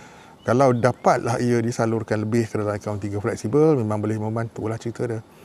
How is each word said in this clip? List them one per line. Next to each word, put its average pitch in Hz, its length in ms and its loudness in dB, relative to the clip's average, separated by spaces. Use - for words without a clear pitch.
kalau 127 240 4
dapatlah 123 720 2
ia 120 160 2
disalurkan 113 640 -2
lebih 110 240 0
ke 107 160 -4
dalam 104 160 -2
akaun 104 240 -6
tiga 101 160 -4
fleksibel, 117 560 2
memang 107 240 0
boleh 107 240 -2
membantulah 113 560 -6
cerita 117 280 -8
dia. 110 140 -6